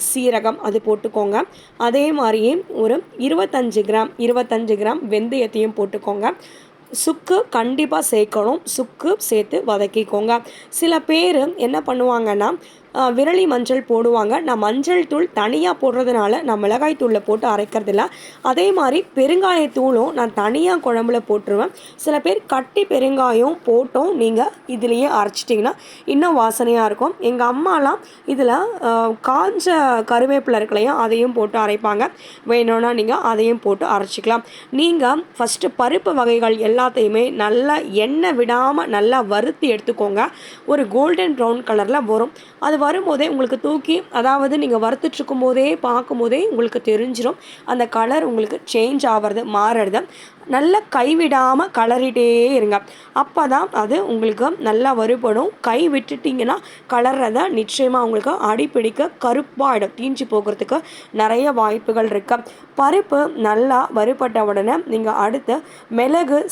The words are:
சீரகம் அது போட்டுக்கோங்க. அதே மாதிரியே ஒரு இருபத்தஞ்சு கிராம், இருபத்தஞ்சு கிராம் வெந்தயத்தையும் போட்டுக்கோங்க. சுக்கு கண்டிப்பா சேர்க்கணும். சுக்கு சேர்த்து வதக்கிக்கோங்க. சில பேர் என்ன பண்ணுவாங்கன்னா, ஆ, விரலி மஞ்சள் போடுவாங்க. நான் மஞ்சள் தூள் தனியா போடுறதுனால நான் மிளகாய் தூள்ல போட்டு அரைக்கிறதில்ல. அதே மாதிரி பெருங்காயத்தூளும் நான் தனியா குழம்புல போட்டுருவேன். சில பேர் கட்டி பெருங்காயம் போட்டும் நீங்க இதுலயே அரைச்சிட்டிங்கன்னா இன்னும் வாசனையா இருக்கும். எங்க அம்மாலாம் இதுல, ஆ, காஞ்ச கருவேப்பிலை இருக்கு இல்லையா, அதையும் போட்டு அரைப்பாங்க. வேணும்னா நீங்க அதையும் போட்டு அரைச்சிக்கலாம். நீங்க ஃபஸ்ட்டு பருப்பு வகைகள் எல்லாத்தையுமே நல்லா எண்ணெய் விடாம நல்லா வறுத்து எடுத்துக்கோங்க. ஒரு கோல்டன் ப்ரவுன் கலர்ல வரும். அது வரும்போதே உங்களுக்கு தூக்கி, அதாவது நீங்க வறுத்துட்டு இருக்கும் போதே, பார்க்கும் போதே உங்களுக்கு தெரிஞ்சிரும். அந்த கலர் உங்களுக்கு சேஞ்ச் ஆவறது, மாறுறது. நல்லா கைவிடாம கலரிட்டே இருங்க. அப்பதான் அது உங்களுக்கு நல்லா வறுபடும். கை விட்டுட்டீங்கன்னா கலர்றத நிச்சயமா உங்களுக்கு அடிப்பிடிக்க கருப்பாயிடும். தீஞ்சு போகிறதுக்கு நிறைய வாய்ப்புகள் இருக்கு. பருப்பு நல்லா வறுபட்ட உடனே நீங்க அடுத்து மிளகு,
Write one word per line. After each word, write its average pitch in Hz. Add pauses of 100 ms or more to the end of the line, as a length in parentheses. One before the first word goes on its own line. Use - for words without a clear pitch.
(140)
சீரகம் 233
அது 208
போட்டுக்கோங்க. 214 (360)
அதே 277
மாதிரியே 247
ஒரு 226 (140)
இருபத்தஞ்சு 262
கிராம், 220
இருபத்தஞ்சு 233
கிராம் 214 (100)
வெந்தயத்தையும் 220
போட்டுக்கோங்க. 208 (600)
சுக்கு 370
கண்டிப்பா 269 (100)
சேர்க்கணும். 214
சுக்கு 285
சேர்த்து 220
வதக்கிக்கோங்க. 208 (280)
சில 330
பேர் 330
என்ன 262
பண்ணுவாங்கன்னா, 247 (380)
ஆ, 262
விரலி 320
மஞ்சள் 254
போடுவாங்க. 233
நான் 262
மஞ்சள் 269
தூள் 311
தனியா 302
போடுறதுனால 247
நான் 214
மிளகாய் 262
தூள்ல 226
போட்டு 220
அரைக்கிறதில்ல. 208 (360)
அதே 339
மாதிரி 320 (100)
பெருங்காயத்தூளும் 294
நான் 233
தனியா 285
குழம்புல 233
போட்டுருவேன். 208 (240)
சில 302
பேர் 392
கட்டி 269
பெருங்காயம் 262
போட்டும் 254
நீங்க 233 (160)
இதுலயே 240
அரைச்சிட்டிங்கன்னா 214 (320)
இன்னும் 277
வாசனையா 233
இருக்கும். 220
எங்க 240
அம்மாலாம் 294 (300)
இதுல, 262 (240)
ஆ, 226
காஞ்ச 311 (400)
கருவேப்பிலை 247
இருக்கு 214
இல்லையா, 233
அதையும் 233
போட்டு 220
அரைப்பாங்க. 214 (360)
வேணும்னா 233
நீங்க 226
அதையும் 226
போட்டு 202
அரைச்சிக்கலாம். 214 (260)
நீங்க 294 (240)
ஃபஸ்ட்டு 240 (120)
பருப்பு 330
வகைகள் 233
எல்லாத்தையுமே 226
நல்லா 240
எண்ணெய் 285
விடாம 254
நல்லா 233
வறுத்து 220
எடுத்துக்கோங்க. 214 (380)
ஒரு 277
கோல்டன் 311
ப்ரவுன் 240
கலர்ல 220
வரும். 220 (280)
அது 294
வரும்போதே 311
உங்களுக்கு 262
தூக்கி, 311
அதாவது 269
நீங்க 262
வறுத்துட்டு 233
இருக்கும் 269
போதே, 262
பார்க்கும் 247
போதே 240
உங்களுக்கு 233
தெரிஞ்சிரும். 233 (300)
அந்த 240
கலர் 240
உங்களுக்கு 226 (120)
சேஞ்ச் 262
ஆவறது, 214 (100)
மாறுறது. 208 (420)
நல்லா 311 (120)
கைவிடாம 277
கலரிட்டே 240
இருங்க. 208 (340)
அப்பதான் 285
அது 220
உங்களுக்கு 226
நல்லா 226
வறுபடும். 233 (120)
கை 262
விட்டுட்டீங்கன்னா 262 (340)
கலர்றத 247 (120)
நிச்சயமா 254
உங்களுக்கு 226
அடிப்பிடிக்க 240 (120)
கருப்பாயிடும். 240
தீஞ்சு 262
போகிறதுக்கு 214 (300)
நிறைய 233
வாய்ப்புகள் 220
இருக்கு. 208 (380)
பருப்பு 294
நல்லா 240
வறுபட்ட 226
உடனே 208 (120)
நீங்க 220
அடுத்து 233 (280)
மிளகு, 285